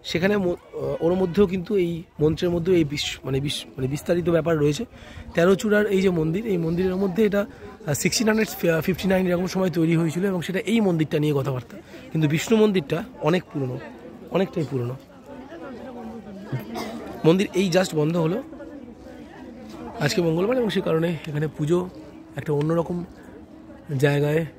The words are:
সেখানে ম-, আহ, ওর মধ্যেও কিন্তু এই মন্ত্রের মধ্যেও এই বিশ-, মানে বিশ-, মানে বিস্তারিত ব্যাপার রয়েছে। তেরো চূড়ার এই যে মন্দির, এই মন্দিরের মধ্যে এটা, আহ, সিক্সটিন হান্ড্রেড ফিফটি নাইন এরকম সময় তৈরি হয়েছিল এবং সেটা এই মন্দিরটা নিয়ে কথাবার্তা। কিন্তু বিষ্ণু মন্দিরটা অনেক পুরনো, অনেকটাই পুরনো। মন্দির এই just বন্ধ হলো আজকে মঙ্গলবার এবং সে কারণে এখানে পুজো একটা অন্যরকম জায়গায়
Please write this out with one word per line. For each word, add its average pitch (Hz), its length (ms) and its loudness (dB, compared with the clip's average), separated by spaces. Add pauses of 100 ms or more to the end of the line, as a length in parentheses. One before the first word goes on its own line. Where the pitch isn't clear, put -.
সেখানে 190 320 2
ম-, 185 120 0
আহ, 175 80 -2 (440)
ওর 170 140 4
মধ্যেও 185 320 4
কিন্তু 185 300 -2
এই 170 260 0 (180)
মন্ত্রের 160 300 2
মধ্যেও 175 240 2
এই 165 100 6
বিশ-, 143 400 -4
মানে 135 160 0
বিশ-, 143 260 -6 (100)
মানে 131 120 -2
বিস্তারিত 170 400 0
ব্যাপার 165 300 2
রয়েছে। 147 260 2 (500)
তেরো 175 200 8
চূড়ার 208 320 2
এই 190 160 4
যে 190 80 6
মন্দির, 170 360 0
এই 196 100 2
মন্দিরের 170 400 0
মধ্যে 196 300 2
এটা, 202 200 2 (400)
আহ, 147 80 0
সিক্সটিন 208 340 0
হান্ড্রেড 190 540 2
ফিফটি 185 260 0
নাইন 185 180 4
এরকম 180 200 2
সময় 185 240 0
তৈরি 165 260 2
হয়েছিল 170 280 0
এবং 185 180 0
সেটা 180 160 -4
এই 226 220 2
মন্দিরটা 170 380 2
নিয়ে 151 180 2
কথাবার্তা। 131 400 -2 (360)
কিন্তু 156 160 4
বিষ্ণু 165 300 2
মন্দিরটা 190 460 2 (160)
অনেক 170 320 2
পুরনো, 131 260 -4 (520)
অনেকটাই 180 400 0
পুরনো। 123 240 -2 (2250)
মন্দির 185 300 6
এই 185 160 2
just 180 260 2
বন্ধ 156 200 2
হলো 175 260 0 (1600)
আজকে 151 220 0
মঙ্গলবার 175 340 2
এবং 233 140 2
সে 190 100 0
কারণে 165 360 0 (120)
এখানে 151 200 -2
পুজো 175 400 0 (480)
একটা 147 160 -4
অন্যরকম 165 520 0 (920)
জায়গায় 147 480 2 (120)